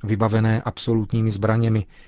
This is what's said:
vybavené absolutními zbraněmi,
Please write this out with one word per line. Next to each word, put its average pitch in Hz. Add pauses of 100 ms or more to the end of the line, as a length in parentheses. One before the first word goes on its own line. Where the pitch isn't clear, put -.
vybavené 110
absolutními 113
zbraněmi, 110 (220)